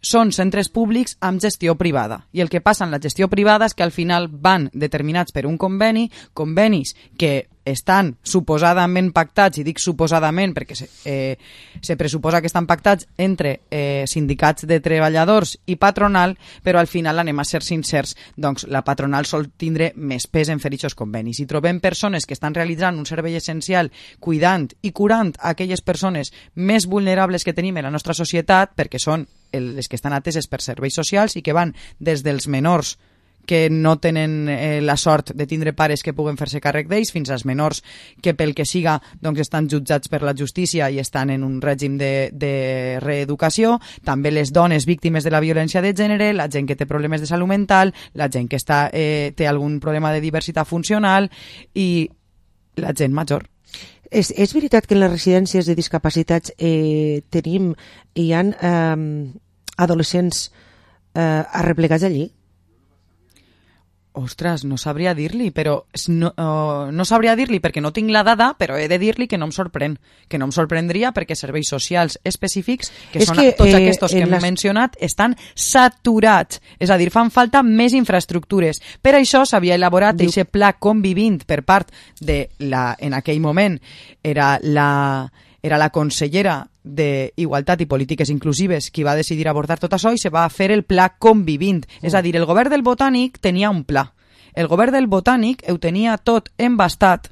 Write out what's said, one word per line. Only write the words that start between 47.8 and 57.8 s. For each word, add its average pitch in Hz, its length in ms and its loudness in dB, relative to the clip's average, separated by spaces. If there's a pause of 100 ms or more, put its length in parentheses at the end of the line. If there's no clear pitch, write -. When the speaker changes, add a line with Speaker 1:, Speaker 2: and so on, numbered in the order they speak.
Speaker 1:
la 147 140 -4
gent 123 220 -4
que 139 80 -2
està, 147 340 0
eh, 151 440 -2
té 160 100 0
algun 147 320 -2
problema 151 340 -2
de 156 80 0
diversitat 156 460 -4
funcional 196 640 0 (420)
i 175 380 0 (640)
la - 240 -6
gent 139 160 0
major. 147 320 -4 (640)
Speaker 2:
És, - 260 0
és 202 180 2
veritat 285 320 2
que 208 80 2
en 202 60 6
les 190 100 4
residències 180 560 2
de 170 100 2
discapacitats, 165 840 -2
eh, 151 720 0
tenim, 170 460 -2 (380)